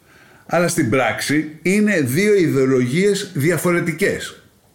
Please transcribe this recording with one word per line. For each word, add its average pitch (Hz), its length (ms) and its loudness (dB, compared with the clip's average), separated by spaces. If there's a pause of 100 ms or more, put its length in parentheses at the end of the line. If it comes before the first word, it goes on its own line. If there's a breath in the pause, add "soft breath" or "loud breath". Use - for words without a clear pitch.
(460 loud breath)
Αλλά 170 220 0
στην 156 220 -2
πράξη 135 720 -2
είναι 208 380 2
δύο 160 340 2
ιδεολογίες 139 1000 2
διαφορετικές, 170 1080 -2 (320)